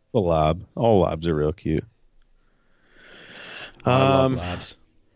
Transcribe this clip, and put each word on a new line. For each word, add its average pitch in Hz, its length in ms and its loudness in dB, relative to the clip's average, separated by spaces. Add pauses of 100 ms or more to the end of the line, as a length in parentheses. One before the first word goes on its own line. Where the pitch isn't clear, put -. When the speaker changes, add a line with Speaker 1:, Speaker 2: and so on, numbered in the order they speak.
Speaker 1:
It's - 80 -20
a 127 60 2
lab. 82 540 0
All 113 260 4
labs 82 260 0
are 82 80 0
real 76 180 0
cute. - 320 -4 (2000)
Speaker 2:
I 123 140 2
love 135 340 4
Speaker 1:
Um, 127 40 -4
Speaker 2:
labs. 87 400 -10 (400)